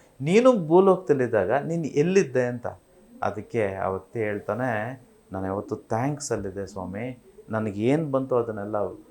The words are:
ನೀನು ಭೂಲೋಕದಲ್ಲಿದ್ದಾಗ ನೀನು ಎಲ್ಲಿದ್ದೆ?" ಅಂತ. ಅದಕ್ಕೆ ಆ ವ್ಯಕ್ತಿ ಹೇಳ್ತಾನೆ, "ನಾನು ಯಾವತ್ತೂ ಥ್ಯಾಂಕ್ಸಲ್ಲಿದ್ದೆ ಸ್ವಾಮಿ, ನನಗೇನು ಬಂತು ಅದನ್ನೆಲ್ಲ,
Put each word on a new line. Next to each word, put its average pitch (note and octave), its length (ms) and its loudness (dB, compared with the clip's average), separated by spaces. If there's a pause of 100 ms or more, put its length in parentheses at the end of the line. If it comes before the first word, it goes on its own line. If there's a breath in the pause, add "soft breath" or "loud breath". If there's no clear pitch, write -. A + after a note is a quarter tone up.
(220 soft breath)
ನೀನು G3+ 460 4
ಭೂಲೋಕದಲ್ಲಿದ್ದಾಗ D3 840 4
ನೀನು D3 320 -2
ಎಲ್ಲಿದ್ದೆ?" D3 600 2
ಅಂತ. B2 220 -6 (560)
ಅದಕ್ಕೆ G2+ 520 -2
ಆ F#2+ 140 -2
ವ್ಯಕ್ತಿ F#2+ 300 -6
ಹೇಳ್ತಾನೆ, A2 840 -4 (300)
"ನಾನು F#2+ 140 -6
ಯಾವತ್ತೂ G2+ 300 -4
ಥ್ಯಾಂಕ್ಸಲ್ಲಿದ್ದೆ G#2+ 920 -4
ಸ್ವಾಮಿ, G2 600 -10 (220)
ನನಗೇನು A2 560 0
ಬಂತು C3+ 300 -2
ಅದನ್ನೆಲ್ಲ, G#2+ 400 -2 (360)